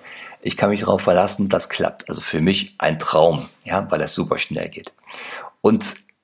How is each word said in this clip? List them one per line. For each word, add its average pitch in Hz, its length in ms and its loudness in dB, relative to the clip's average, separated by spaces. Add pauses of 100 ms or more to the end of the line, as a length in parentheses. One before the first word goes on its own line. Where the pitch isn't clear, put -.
(420)
Ich - 160 -4
kann 101 120 2
mich 104 120 0
darauf 98 200 2
verlassen, 98 480 2
das 92 200 0
klappt. - 400 -4
Also - 120 -6
für - 200 -2
mich 98 360 2
ein 78 220 0
Traum, 80 480 4 (160)
ja, 98 280 -2
weil 76 80 0
das 76 140 -4
super 82 240 -2
schnell 57 320 -6
geht. - 240 -18 (680)
Und 107 340 4 (280)